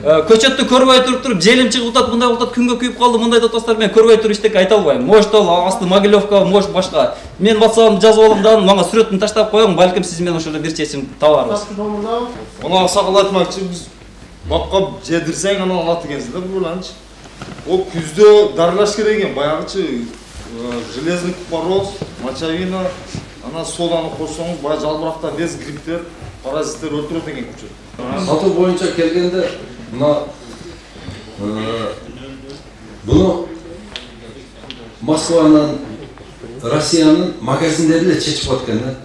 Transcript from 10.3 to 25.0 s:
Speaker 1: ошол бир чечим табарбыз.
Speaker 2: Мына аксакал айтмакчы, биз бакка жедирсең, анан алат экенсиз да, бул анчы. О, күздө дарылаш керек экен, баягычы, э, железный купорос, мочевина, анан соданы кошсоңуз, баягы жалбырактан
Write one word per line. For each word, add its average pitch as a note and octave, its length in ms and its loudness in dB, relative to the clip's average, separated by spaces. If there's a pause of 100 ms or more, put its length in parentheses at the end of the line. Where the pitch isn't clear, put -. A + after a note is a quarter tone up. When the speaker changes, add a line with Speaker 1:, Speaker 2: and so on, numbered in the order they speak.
Speaker 1:
ошол D#3 160 -6
бир D#3 180 -6
чечим C#3+ 380 -6 (100)
табарбыз. D#3 460 2 (120)
Speaker 2:
Мына G#3 1040 -4
аксакал G3 340 0
айтмакчы, F#3+ 440 0
биз F3 260 -10 (580)
бакка F#3 380 -2 (200)
жедирсең, E3+ 600 -4
анан F#3 160 -2
алат E3 260 -4
экенсиз C#3 260 -8
да, F#3 80 -8
бул F#3 280 -6
анчы. F3+ 260 -10 (720)
О, F3+ 140 0 (100)
күздө G3+ 640 6
дарылаш F3+ 400 2
керек G#3+ 220 0
экен, F3 160 -2
баягычы, D#3 480 -4
э, A#2 1000 -8 (120)
железный F3 400 -4
купорос, F3+ 640 -4 (260)
мочевина, E3 640 -6 (580)
анан D#3 220 -10
соданы E3 540 -4
кошсоңуз, D#3 420 -8
баягы D3 200 -4
жалбырактан D#3 540 -6